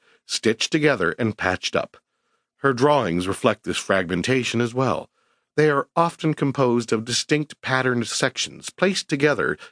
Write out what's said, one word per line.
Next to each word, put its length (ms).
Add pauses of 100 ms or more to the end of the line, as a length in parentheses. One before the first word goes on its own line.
(280)
stitched 440
together, 460
and 180
patched 400
up. 220 (600)
Her 160
drawings 540
reflect 360
this 140
fragmentation 840
as 140
well. 340 (480)
They 140
are 240
often 400
composed 580
of 120
distinct 560
patterned 440
sections 640
placed 400
together 480 (140)